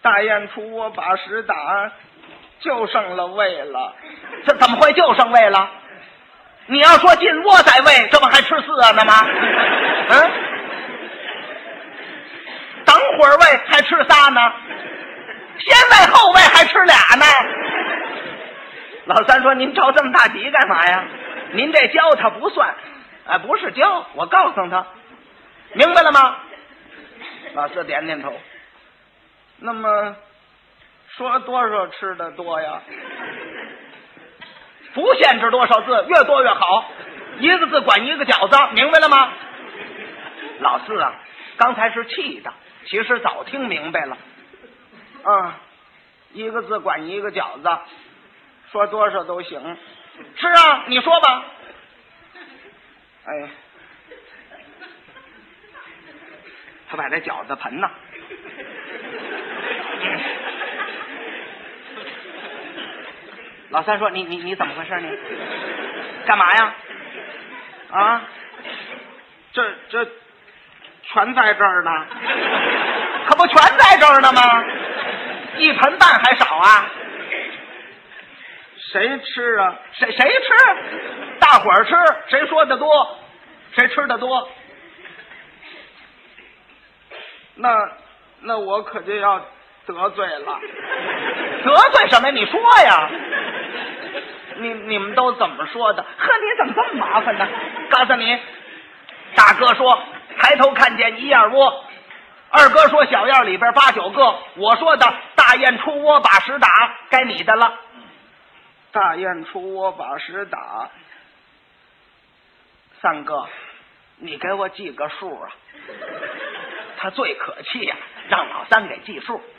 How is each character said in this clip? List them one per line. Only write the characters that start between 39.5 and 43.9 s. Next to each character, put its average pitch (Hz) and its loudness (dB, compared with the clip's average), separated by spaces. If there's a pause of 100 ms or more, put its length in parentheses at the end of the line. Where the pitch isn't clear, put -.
老 127 -2
四 208 -10
啊， 131 -6 (440)
刚 240 0
才 220 -2
是 226 -10
气 247 -12
的， - -16 (320)
其 214 -8
实 233 -4
早 - -8
听 269 -10
明 160 -10